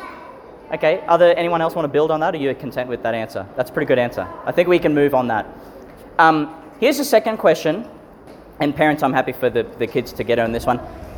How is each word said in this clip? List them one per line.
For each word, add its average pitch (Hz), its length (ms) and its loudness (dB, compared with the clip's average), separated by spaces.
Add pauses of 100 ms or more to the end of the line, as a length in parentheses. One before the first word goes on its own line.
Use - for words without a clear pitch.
(720)
Okay, 160 340 0
other, 170 260 6
anyone 170 280 0
else 160 120 0
wanna 160 140 -2
build 147 240 2
on 156 80 0
that, 165 160 -2
or - 20 -6
you're 139 160 -2
content 123 360 -8
with 117 140 -6
that 117 100 -2
answer? 110 420 -6
That's 127 140 -2
a - 40 -18
pretty 147 140 -2
good 131 120 4
answer. 107 280 -2 (180)
I 131 60 -2
think 175 160 2
we 175 120 4
can 160 140 2
move 143 200 4
on 127 140 2
that. 107 180 -2 (760)
Um, 156 340 4 (280)
here's 277 160 2
the 294 80 -2
second 220 320 2
question, 165 500 0 (720)
and 147 160 0
parents, 156 280 2
I'm 135 100 2
happy 131 180 0
for 123 180 -2
the, 113 140 0
the 113 240 -6
kids - 260 -4
to 120 120 -8
get 117 120 2
on 113 140 0
this 117 140 -4
one. 123 140 0 (380)